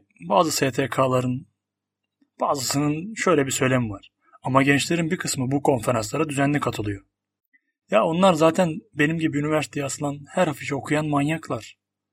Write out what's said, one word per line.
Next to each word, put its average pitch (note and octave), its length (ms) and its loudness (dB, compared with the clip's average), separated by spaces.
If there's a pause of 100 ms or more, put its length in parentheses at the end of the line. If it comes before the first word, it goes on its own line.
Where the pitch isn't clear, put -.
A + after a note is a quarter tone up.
(280)
bazı F3 240 4
S C3+ 200 0
T C3+ 160 -2
K'ların B2+ 600 0 (920)
bazısının D3+ 760 -2
şöyle D3+ 320 2
bir C3 40 -6
söylemi B2+ 400 0
var. - 220 -14 (300)
"Ama C3 200 4
gençlerin D3 480 2
bir F#3 60 -2
kısmı C3+ 340 -4
bu C#3+ 120 0
konferanslara B2+ 680 0
düzenli C#3+ 320 0
katılıyor." G#2 440 -4 (840)
Ya G3 140 4
onlar F3 300 4
zaten D#3+ 460 2 (140)
benim D#3 240 0
gibi D3 200 -2
üniversiteye D3 480 -2
asılan C#3+ 320 -6 (100)
her F3+ 200 0
afişi C3+ 260 -6
okuyan D3+ 320 -2
manyaklar. D3 720 -2 (340)